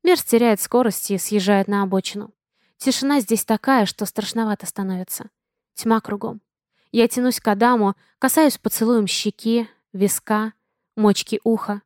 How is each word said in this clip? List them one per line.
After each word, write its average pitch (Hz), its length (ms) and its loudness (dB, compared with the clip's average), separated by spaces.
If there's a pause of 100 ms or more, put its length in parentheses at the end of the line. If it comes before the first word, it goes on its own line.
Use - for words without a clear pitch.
Мерс 349 200 4
теряет 226 380 2
скорость - 480 -2
и 196 80 -2
съезжает 196 500 0
на 202 140 0
обочину. 196 500 -4 (460)
Тишина 269 440 0
здесь 214 220 -2
такая, 226 440 2
что - 180 -6
страшновато 214 640 -6
становится. 190 640 -8 (420)
Тьма 226 260 0
кругом. 214 420 -8 (500)
Я 226 160 4
тянусь 247 320 0
к - 80 -2
Адаму, 214 480 2 (240)
касаюсь 277 400 2
поцелуем 226 480 0
щеки, 226 600 -2 (260)
виска, 214 600 -2 (420)
мочки 214 480 0
уха. 208 420 -2